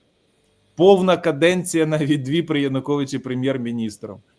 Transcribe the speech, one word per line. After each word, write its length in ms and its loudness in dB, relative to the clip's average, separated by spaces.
Повна 420 6
каденція, 680 0
навіть 380 0
дві, 200 -2
при 180 -2
Януковичі 580 -4
прем'єр-міністром. 1000 -6